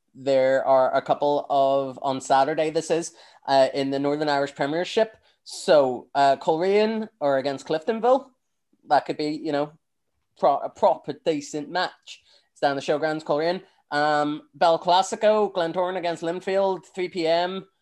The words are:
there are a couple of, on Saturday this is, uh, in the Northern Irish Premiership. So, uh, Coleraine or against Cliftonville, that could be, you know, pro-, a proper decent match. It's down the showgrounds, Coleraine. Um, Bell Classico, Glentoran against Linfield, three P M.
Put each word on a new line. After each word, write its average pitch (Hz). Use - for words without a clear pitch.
there 131
are 131
a 135
couple 147
of, 135
on 135
Saturday 147
this 160
is, 165
uh, 135
in 139
the 139
Northern 147
Irish 139
Premiership. 175
So, 135
uh, 139
Coleraine 208
or 143
against 135
Cliftonville, 226
that 139
could 143
be, 151
you 156
know, 147
pro-, 147
a -
proper -
decent 151
match. -
It's -
down 143
the 139
showgrounds, 156
Coleraine. 165
Um, 147
Bell 165
Classico, 208
Glentoran 175
against 170
Linfield, 190
three 180
P 165
M. 180